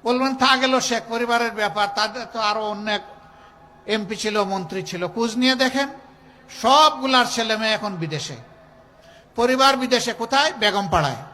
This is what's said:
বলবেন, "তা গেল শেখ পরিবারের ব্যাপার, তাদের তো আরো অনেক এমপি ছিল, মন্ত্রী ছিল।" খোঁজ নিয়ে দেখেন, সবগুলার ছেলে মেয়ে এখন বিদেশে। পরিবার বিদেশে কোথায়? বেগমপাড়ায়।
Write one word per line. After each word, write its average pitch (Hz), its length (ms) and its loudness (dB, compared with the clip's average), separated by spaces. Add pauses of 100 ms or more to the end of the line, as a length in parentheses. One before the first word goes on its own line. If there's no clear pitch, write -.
বলবেন, 254 320 0
"তা 262 200 4
গেল 262 240 2
শেখ 233 280 -2
পরিবারের 233 420 0
ব্যাপার, 208 460 0
তাদের 220 360 -2
তো 226 80 -6
আরো 214 280 0
অনেক 208 340 -4 (840)
এমপি 208 300 -4
ছিল, 208 280 0
মন্ত্রী 190 380 -4
ছিল।" 175 260 -6
খোঁজ 226 280 -2
নিয়ে 254 180 4
দেখেন, 262 340 0 (760)
সবগুলার 262 680 4
ছেলে 220 260 -2
মেয়ে 220 160 0
এখন 208 240 -4
বিদেশে। 151 400 -6 (1000)
পরিবার 262 400 4
বিদেশে 240 360 0
কোথায়? 269 400 0
বেগমপাড়ায়। 185 640 0 (180)